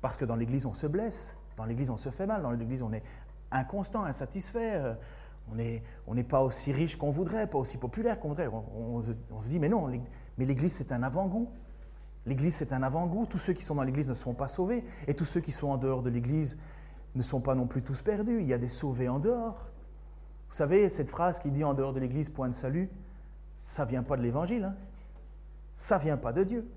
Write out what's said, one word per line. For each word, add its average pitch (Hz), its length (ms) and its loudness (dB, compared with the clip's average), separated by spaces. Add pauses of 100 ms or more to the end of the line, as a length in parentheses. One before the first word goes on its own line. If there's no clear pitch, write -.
Parce 123 160 0
que - 80 0
dans 117 100 2
l'Église, 117 320 2
on 107 80 -2
se - 120 -2
blesse. 190 500 0 (200)
Dans 113 80 -4
l'Église, 120 260 0
on 113 60 0
se 139 120 -6
fait 190 180 -2
mal. 208 160 2
Dans 127 80 0
l'Église, 120 320 0
on 110 100 -2
est 107 100 -2 (500)
inconstant, 185 520 0
insatisfait. 190 720 -2
Euh, 135 200 0 (580)
on 113 60 -4
est, 117 240 -2 (240)
on - 80 -4
n'est 120 100 2
pas 135 180 6
aussi 135 300 2
riche 151 240 2
qu'on 147 140 0
voudrait, 185 360 2
pas - 120 0
aussi - 180 -2
populaire 202 420 0
qu'on 156 100 -4
voudrait. 147 200 0
On, 110 160 -4 (120)
on, 117 260 -2 (280)
on 107 120 -8
se 110 60 -4
dit, « 160 120 0
Mais 147 80 4
non, 196 180 4
l'Ég-, 123 220 -4 (300)
mais 131 60 4
l'Église, 139 300 4
c'est - 180 -4
un 120 100 2
avant-goût. » 190 480 2 (760)
L'Église, 135 300 4
c'est 147 160 -2
un 131 100 2
avant-goût. 170 440 2
Tous - 120 -2
ceux 185 140 2
qui - 100 0
sont 156 120 -2
dans 143 80 4
l'Église 131 260 2
ne 127 60 0
sont - 180 -4
pas 131 160 -2
sauvés. 220 340 0 (240)
Et - 80 2
tous 165 120 0
ceux 175 140 2
qui 147 120 -4
sont 147 160 -2
en 139 80 4
dehors 131 260 2
de 123 60 2
l'Église 123 500 2 (560)
ne 127 80 2
sont 127 180 0
pas 120 140 4
non 127 120 4
plus 127 160 0
tous 135 180 -2
perdus. 214 400 2
Il 170 60 2
y 127 80 4
a 123 40 2
des 120 120 0
sauvés 131 400 0
en 131 80 2
dehors. 226 500 0 (800)
Vous - 100 -12
savez, 185 300 8
cette 139 220 0
phrase 170 300 2
qui 147 100 0
dit, « 143 140 2
En 143 100 4
dehors 135 180 2
de 131 80 0
l'Église, 131 280 0
point 131 200 -2
de 123 60 0
salut », 160 340 0 (680)
ça - 280 -4
vient 123 180 0
pas 135 140 2
de 123 60 2
l'Évangile, 170 420 2
hein. 196 100 -2 (1000)
Ça - 240 4
vient 147 180 4
pas 120 160 0
de 185 120 6
Dieu. 226 320 -2